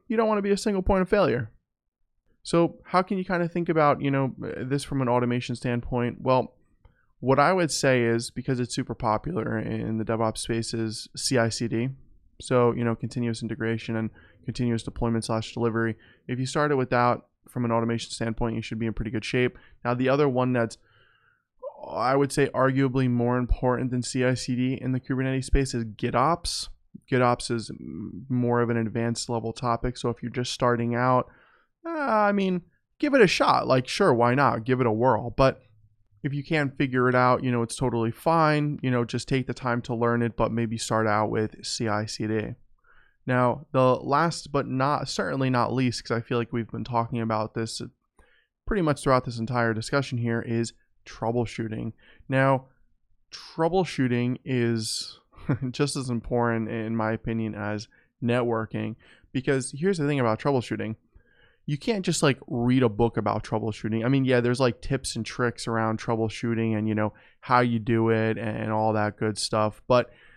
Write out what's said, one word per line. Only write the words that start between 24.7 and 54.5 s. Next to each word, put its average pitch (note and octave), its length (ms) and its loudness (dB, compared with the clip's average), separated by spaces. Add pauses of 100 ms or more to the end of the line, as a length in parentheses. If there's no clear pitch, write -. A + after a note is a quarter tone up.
in B2+ 120 -2
the B2+ 80 -2
Kubernetes C3 420 -2
space C3+ 300 2
is A#2+ 100 -2
GitOps. A#2+ 840 -2 (420)
GitOps B2 400 2
is A#2 180 -4
m-, - 600 -12
more A#2+ 320 2
of A#2 80 2
an A#2 80 2
advanced A2+ 520 -2
level A2+ 220 -4
topic. A#2+ 460 -2
So B2 120 -4
if A#2 140 -6
you're A#2+ 80 -6
just B2 220 -6
starting A#2+ 420 0
out, B2+ 340 2 (560)
uh, E4 60 -8
I A3 420 2
mean, F#3+ 280 0 (380)
give D4 140 0
it C#4 80 8
a G3+ 60 10
shot. E3 400 4
Like, C3 200 4
sure, F#3 260 4
why A#2+ 220 4
not? A#2 300 2
Give B2+ 160 2
it B2 40 4
a A2+ 60 4
whirl. A#2 380 2
But C3+ 320 2 (640)
if C#3 100 -2
you C#3+ 100 -4
can't C#3+ 340 0
figure B2+ 300 2
it B2 80 4
out, B2+ 280 4
you B2+ 80 0
know, A#2+ 120 2
it's - 140 -6
totally A#2 340 0
fine. D3+ 720 2
You C3 80 2
know, A#2+ 140 2
just - 240 -6
take C3 180 0
the B2 60 -4
time A#2+ 300 -2
to B2 120 -4
learn A#2 260 2
it, A#2 140 -2
but A2+ 160 0
maybe A2+ 260 -2
start A2 300 0
out G#2+ 240 2
with A2 340 -4
C - 220 -4
I G#2+ 180 -2
C G#2+ 220 -6
D. A2 280 -2 (720)
Now, B2+ 460 0
the B2+ 240 4
last D3+ 560 -2
but C#3 160 -2
not, C3 400 -2
certainly C#3 420 -2
not B2 220 2
least, B2 320 0
'cause A2+ 140 -2
I A#2 40 -4
feel B2 160 -2
like A#2 140 -4
we've A#2 180 -4
been A2+ 140 -8
talking A#2 380 -2
about A2 320 -2
this A2+ 280 -6 (840)
pretty G#3+ 140 2
much D#3 200 2
throughout C3 220 4
this A#2 160 -8
entire A#2 340 0
discussion C3 440 -2
here, A#2 240 -2
is A#2 320 -2 (320)
troubleshooting. A2+ 880 -4 (340)
Now, C3+ 380 2 (640)
troubleshooting C3+ 1120 0
is A#2 760 -2 (280)